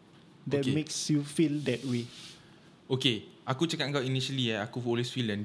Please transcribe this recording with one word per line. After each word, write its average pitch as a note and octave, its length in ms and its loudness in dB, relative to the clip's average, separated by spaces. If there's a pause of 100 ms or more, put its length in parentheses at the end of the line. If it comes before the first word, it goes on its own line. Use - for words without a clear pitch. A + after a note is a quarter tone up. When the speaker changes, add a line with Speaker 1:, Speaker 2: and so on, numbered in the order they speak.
(520)
Speaker 1:
that C#3 160 2
Speaker 2:
Okay. C3 80 4
Speaker 1:
makes - 320 -2
you D3 160 4
feel D3 400 2
that B2 240 0
way? B2 160 0 (880)
Speaker 2:
Okay, B2 320 2 (240)
aku B2+ 240 0
cakap C#3+ 240 -2
kau C3+ 80 2
initially, C3 480 0
eh, G#2+ 80 0
aku A#2 240 -4
always A#2+ 240 2
feel A#2+ 240 -2
that G2+ 140 -2